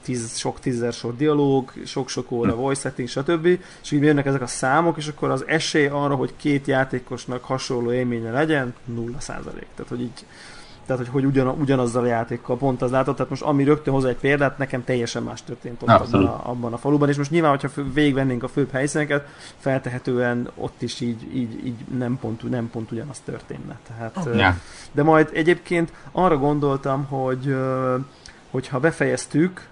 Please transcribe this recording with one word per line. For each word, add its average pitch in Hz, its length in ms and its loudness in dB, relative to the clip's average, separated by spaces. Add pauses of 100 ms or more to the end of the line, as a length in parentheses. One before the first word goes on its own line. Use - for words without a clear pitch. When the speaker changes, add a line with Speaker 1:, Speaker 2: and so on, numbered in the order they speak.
Speaker 1:
tíz, 120 340 -6
sok - 240 -6
tízzer 120 320 -2
sor 120 240 -6
dialóg, 143 560 4 (120)
sok-sok - 460 -6
óra 117 220 2
Speaker 2:
Hm. 113 60 -2
Speaker 1:
voice 135 300 -2
acting, 127 200 -6
stb. 160 380 0 (360)
És - 80 -12
így 147 120 4
jönnek 143 240 4
ezek 139 160 0
a 120 40 -4
számok, 156 500 2
és 151 120 -6
akkor 143 220 -4
az 135 160 -2
esély 156 400 2
arra, 143 280 0
hogy 131 220 -2
két 143 300 0
játékosnak 127 800 -2
hasonló 123 480 -2
élménye 120 380 0
legyen, 135 440 0 (100)
nulla 117 360 -6
százalék. - 540 -10
Tehát, - 160 -12
hogy 123 100 -6
így, 123 240 -8 (600)
tehát, 127 160 -2
hogy, 120 100 -6
hogy 135 120 2
ugyan-, 135 240 6 (120)
ugyanazzal 127 420 4
a 120 40 2
játékkal, 117 500 0
pont 127 260 0
az 127 80 0
látod, 131 240 2
tehát 127 160 -2
most 135 120 -4
ami 143 220 4
rögtön 147 300 4
hoz 135 100 4
egy 123 120 0
példát, 139 420 2
nekem 131 260 -4
teljesen 120 380 -2
más 117 200 -8
történt 120 400 -12
ott 123 60 -2
abban 110 120 4
Speaker 2:
Abszolút. 98 280 2
Speaker 1:
a, 110 160 -6
abban 120 280 -4
a 117 60 -6
faluban, 143 300 2
és 143 80 0
most 143 140 -4
nyilván, 160 200 4
hogyha 139 180 0
fő-, 139 240 -6
végigvennénk 135 500 2
a 127 60 -6
főbb 135 220 0
helyszíneket, 143 580 -2 (300)
feltehetően 123 960 -2
ott - 280 -8
is 120 180 -8
így, 120 220 -4 (140)
így, 117 300 -6
így 123 320 -8
nem 123 220 -2
pont, 117 300 -6
nem 120 200 -2
pont 113 220 -8
ugyanaz 117 320 -8
történne. - 540 -12 (100)
Tehát, 113 380 -10
ö, 117 100 0
Speaker 2:
Ja. 95 220 4 (340)
Speaker 1:
de 143 100 2
majd 156 300 6
egyébként 170 600 2 (200)
arra 175 260 4
gondoltam, 139 680 2
hogy, 131 440 -2
ö, 131 460 0 (560)
hogyha 131 300 -4
befejeztük 147 920 0